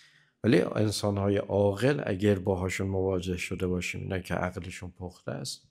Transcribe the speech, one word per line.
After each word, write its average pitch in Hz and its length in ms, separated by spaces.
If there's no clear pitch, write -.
ولی 135 180
انسان‌های 101 760
عاقل 101 680
اگر 101 340
باهاشون 92 480
مواجه 95 500
شده 90 300
باشیم، 90 340
اینا 95 180
که 90 140
عقلشون 90 580
پخته - 400
است، 139 380